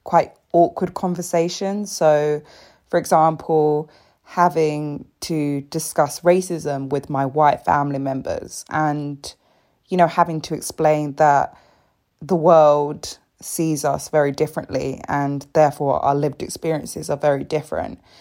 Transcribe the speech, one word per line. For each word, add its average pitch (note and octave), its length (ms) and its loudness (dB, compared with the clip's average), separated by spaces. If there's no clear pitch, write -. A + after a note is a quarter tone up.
quite - 300 0
awkward E3+ 400 2
conversations. F3+ 1000 -4
So, D3+ 500 2
for E3+ 100 0
example, D#3 880 2
having D3+ 840 0
to D3 400 -2
discuss D3 580 -4
racism D#3+ 680 0
with C#3 200 -4
my C#3 160 -2
white D3 400 2
family C#3+ 340 0
members C3+ 680 -6
and, D3 640 -4
you F#3 80 -4
know, F3 120 6
having E3 340 0
to - 120 -8
explain D3+ 600 0
that C#3+ 440 2
the D#3 140 0
world D3+ 840 4
sees D#3 440 -4
us C#3+ 240 -4
very C#3+ 240 2
differently C#3 720 -4
and C#3+ 460 -4
therefore C#3+ 500 2
our C#3 100 2
lived C#3+ 300 -2
experiences D#3 680 -6
are D3 60 -2
very C#3+ 300 0
different. A2+ 560 -6